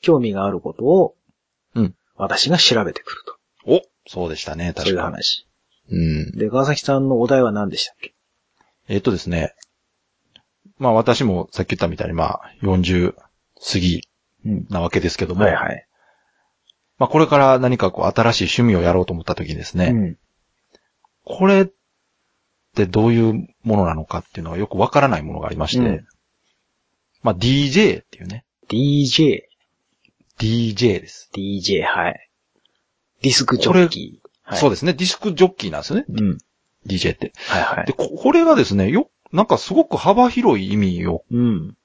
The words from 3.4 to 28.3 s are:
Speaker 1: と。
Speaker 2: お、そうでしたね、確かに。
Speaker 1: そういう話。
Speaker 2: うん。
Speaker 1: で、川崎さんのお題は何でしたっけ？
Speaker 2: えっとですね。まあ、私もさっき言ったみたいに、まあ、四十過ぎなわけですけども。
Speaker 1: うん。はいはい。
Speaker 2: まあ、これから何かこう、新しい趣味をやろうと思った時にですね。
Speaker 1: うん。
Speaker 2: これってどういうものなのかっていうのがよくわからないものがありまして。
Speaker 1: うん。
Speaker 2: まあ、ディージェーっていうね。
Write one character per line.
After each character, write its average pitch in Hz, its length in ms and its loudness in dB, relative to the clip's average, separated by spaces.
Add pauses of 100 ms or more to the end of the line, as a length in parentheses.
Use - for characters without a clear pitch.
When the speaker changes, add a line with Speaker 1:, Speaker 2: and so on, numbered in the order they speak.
Speaker 1:
と。 107 60 0
Speaker 2:
お、 170 100 4 (260)
そ 87 200 -8
う - 20 -6
で 78 60 -8
し - 80 -12
た 76 120 -10
ね、 85 180 -6
確 - 20 -8
か - 80 -8
に。 98 60 -2
Speaker 1:
そ 95 60 0
う - 20 -2
い - 20 -2
う - 40 -4
話。 - 440 -6 (420)
Speaker 2:
う 92 60 -6
ん。 78 420 -2
Speaker 1:
で、 104 120 -2
川 131 160 0
崎 147 160 -2
さ 139 180 0
ん 135 80 0
の 127 140 2
お 123 60 0
題 131 160 4
は 110 100 0
何 104 160 -4
で 80 80 -8
し - 80 -4
た - 80 -16
っ - 80 -20
け？ - 120 -20 (760)
Speaker 2:
え 98 80 -2
っ 101 40 -2
と 123 100 0
で 92 80 -2
す - 100 -10
ね。 82 260 -4 (1200)
ま 131 100 2
あ、 113 40 4
私 113 300 2
も 90 280 0
さ - 120 -4
っ - 20 -2
き - 40 -20
言 92 80 -4
っ - 20 -12
た 87 80 0
み 82 80 -4
た 85 100 -6
い - 20 -6
に、 82 60 -6
ま 82 120 0
あ、 - 360 -8
四 92 220 2
十 90 320 0 (560)
過 101 80 -2
ぎ 87 220 0 (420)
な 92 380 -6
わ 85 80 -2
け 98 100 0
で 87 100 -2
す - 80 -10
け 87 100 -4
ど 87 80 -6
も。 95 60 0
Speaker 1:
う - 40 4
ん。 - 20 4
は 82 60 2
い - 20 -2
は - 160 -4
い。 - 160 -12 (1120)
Speaker 2:
ま 131 100 0
あ、 - 20 -4
こ 151 100 2
れ 160 80 6
か 147 100 4
ら 135 220 6
何 127 180 2
か 95 140 0
こ - 120 -6
う、 - 20 0
新 113 280 2
し - 80 -2
い - 40 0
趣 - 180 0
味 113 120 4
を 85 60 2
や 87 120 2
ろ 92 80 4
う 90 40 0
と 92 80 -6
思 82 100 -8
っ - 20 -12
た - 100 -4
時 85 140 -10
に 78 60 -6
で 80 100 -10
す - 100 -10
ね。 90 120 2
Speaker 1:
う 123 60 2
ん。 98 240 -2 (1080)
Speaker 2:
こ - 200 -2
れ 196 160 6
っ 190 80 2 (1040)
て 104 100 2
ど 107 220 2
う 117 60 4
い 113 160 4
う 110 180 -4 (160)
も 110 140 0
の 95 80 2
な 82 80 -2
の 80 120 -8
か - 140 -8
っ - 60 -14
て - 140 -18
い - 20 -10
う 80 40 -10
の 80 60 -10
が 85 60 -8
よ 101 100 -4
く - 80 -10
わ 101 140 2
か 143 120 2
ら 139 60 4
な 90 100 0
い 78 40 -6
も 73 120 -10
の - 60 -10
が - 80 -8
あ - 20 -6
り - 80 -10
ま - 100 -4
し - 60 -6
て。 123 60 0
Speaker 1:
う 123 40 2
ん。 - 220 -2 (1160)
Speaker 2:
ま 117 100 0
あ、 - 20 0
デ 90 140 -2
ィ 139 200 2
ー - 40 -2
ジ 156 80 2
ェ 214 160 4
ー - 80 -16
っ - 20 -20
て - 140 -20
い - 40 -18
う 87 40 -14
ね。 101 180 -14 (240)